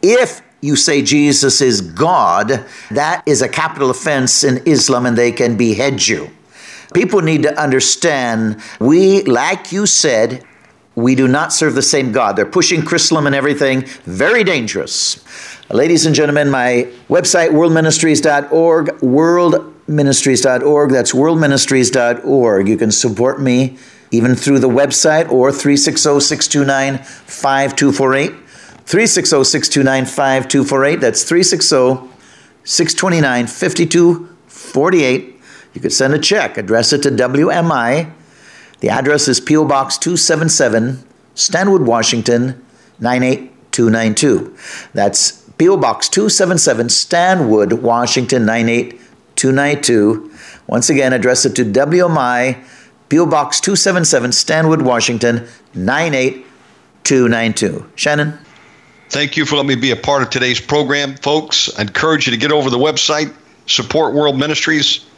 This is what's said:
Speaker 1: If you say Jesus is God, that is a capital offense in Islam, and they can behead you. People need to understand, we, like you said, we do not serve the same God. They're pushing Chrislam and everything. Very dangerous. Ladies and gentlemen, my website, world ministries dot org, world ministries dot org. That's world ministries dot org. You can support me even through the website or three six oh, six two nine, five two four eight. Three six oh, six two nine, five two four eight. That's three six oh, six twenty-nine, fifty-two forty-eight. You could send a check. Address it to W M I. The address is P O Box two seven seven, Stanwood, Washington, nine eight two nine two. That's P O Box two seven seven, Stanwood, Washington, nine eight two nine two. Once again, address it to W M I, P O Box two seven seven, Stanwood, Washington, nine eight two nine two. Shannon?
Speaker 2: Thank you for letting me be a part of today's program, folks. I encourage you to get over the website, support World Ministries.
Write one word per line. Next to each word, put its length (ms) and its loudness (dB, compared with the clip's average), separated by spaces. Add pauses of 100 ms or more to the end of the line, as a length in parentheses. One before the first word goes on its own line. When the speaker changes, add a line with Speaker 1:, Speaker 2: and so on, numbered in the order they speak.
Speaker 1:
If 400 0 (200)
you 140 -2
say 260 0
Jesus 600 2
is 200 2
God, 800 0 (280)
that 360 -4
is 140 2
a 80 -2
capital 400 -2
offense 540 -2
in 220 0
Islam, 400 2
and 120 0
they 140 2
can 260 -2
behead 500 0
you. 220 -4 (640)
People 280 2
need 220 0
to 140 -2
understand, 1040 -2 (180)
we, 440 4
like 480 -2
you 140 -4
said, 580 0 (580)
we 140 2
do 120 2
not 240 0
serve 240 0
the 60 0
same 300 0
God. 240 0
They're 100 0
pushing 360 0
Chrislam 440 0
and 100 0
everything. 500 0 (180)
Very 400 0
dangerous. 800 -4 (460)
Ladies 360 2
and 80 2
gentlemen, 360 0
my 380 0 (220)
website, 440 2
world 200 4
ministries 480 2
dot 300 0
org, 500 0
world 720 2 (140)
ministries 540 0
dot 220 0
org. 280 2
That's 220 0
world 260 2
ministries 500 2
dot 340 0
org. 440 2
You 100 2
can 140 0
support 500 -2
me 360 0 (340)
even 240 2
through 240 2
the 100 2
website 640 0
or 200 4
three 260 0
six 280 0
oh, 140 2
six 280 -2
two 180 0
nine, 340 -2
five 760 -4
two 160 2
four 220 2
eight. 200 -2 (520)
Three 220 2
six 240 0
oh, 120 4
six 260 0
two 140 0
nine, 220 2
five 420 -2
two 180 0
four 180 0
eight. 160 0
That's 240 0
three 200 0
six 280 0
oh, 380 0 (540)
six 300 -2
twenty-nine, 540 0
fifty-two 800 0 (200)
forty-eight. 920 -2 (340)
You 60 -14
could 140 -4
send 200 0
a 60 0
check. 380 0
Address 340 0
it 120 0
to 80 2
W 380 0
M 220 0
I. 400 -2 (680)
The 80 -2
address 400 0
is 100 0
P 160 0
O 80 4
Box 340 -2
two 200 -4
seven 320 0
seven, 540 0 (320)
Stanwood, 480 0
Washington, 840 0 (340)
nine 240 0
eight 280 -2 (200)
two 180 2
nine 260 0
two. 420 0 (360)
That's 460 -2 (180)
P 120 4
O 80 4
Box 320 -2
two 180 0
seven 300 0
seven, 320 0
Stanwood, 840 2
Washington, 720 0
nine 220 0
eight 320 -2 (360)
two 160 0
nine 300 0
two. 500 0 (360)
Once 220 -2
again, 240 2
address 320 0
it 120 -2
to 60 0
W 420 2
M 120 0
I, 400 -2 (500)
P 120 2
O 80 4
Box 340 0
two 140 0
seven 280 0
seven, 280 0
Stanwood, 500 0
Washington, 680 0 (280)
nine 400 -2
eight 300 -2 (580)
two 260 2
nine 240 0
two. 420 -4
Shannon? 420 -2 (720)
Speaker 2:
Thank 280 -4
you 80 0
for 120 -2
letting 100 0
me 80 0
be 160 -2
a 40 0
part 280 0
of 80 -6
today's 280 -2
program, 580 -2
folks. 600 -2
I 60 -4
encourage 420 -2
you 60 -2
to 60 -4
get 140 -2
over 180 0
the 100 -2
website, 520 -2 (360)
support 480 -2
World 240 0
Ministries. 680 -2 (120)